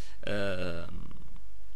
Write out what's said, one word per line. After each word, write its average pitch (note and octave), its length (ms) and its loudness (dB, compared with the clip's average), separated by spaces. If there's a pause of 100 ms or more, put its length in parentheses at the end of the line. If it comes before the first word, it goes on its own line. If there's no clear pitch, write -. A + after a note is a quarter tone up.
(220)
ehm, F2+ 840 0 (680)